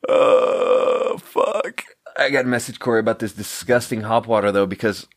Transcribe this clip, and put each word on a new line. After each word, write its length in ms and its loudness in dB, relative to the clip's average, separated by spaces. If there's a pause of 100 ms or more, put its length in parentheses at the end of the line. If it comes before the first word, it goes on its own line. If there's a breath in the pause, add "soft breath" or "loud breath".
Oh, 1080 2
fuck. 680 -4 (320)
I 140 0
gotta 180 0
message 300 -4
Corey 220 0
about 180 0
this 140 -6
disgusting 680 -4
hop 240 0
water, 260 2
though, 140 2
because 400 -4 (100)